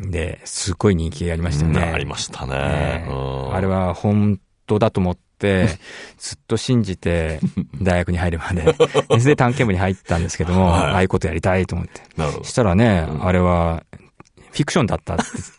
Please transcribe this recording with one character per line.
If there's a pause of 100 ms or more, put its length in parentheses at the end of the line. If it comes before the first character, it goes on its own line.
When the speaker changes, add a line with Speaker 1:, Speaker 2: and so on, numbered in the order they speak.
Speaker 1:
で
す
ご
い
人
気
あ
り
ま
し
た
ね。
Speaker 2:
う
ん。
あ
り
ま
し
た
ね。
Speaker 1:
え
え。
Speaker 2:
う (360)
ん。
Speaker 1:
あ
れ
は
本 (260)
当
だ
と
思
っ
て、 (260)
Speaker 2:
<laughs>
Speaker 1:
ず
っ (100)
と
信
じ
て、 (420)
大
学
に
入
る
ま
で。 (160)
<laughs>
で、
探
検
部
に
入
っ
た
ん
で
す
け
ど
も、
Speaker 2:
は
い。 (100)
Speaker 1:
あ
あ
い
う
こ
と
や
り
た
い
と
思
っ
て。 (160)
Speaker 2:
な
る
ほ
ど。
Speaker 1:
し
た
ら
ね、
Speaker 2:
う
ん。
Speaker 1:
あ
れ
は、 (680)
フ
ィ
ク
シ
ョ
ン
だ
っ
た
っ
て (340)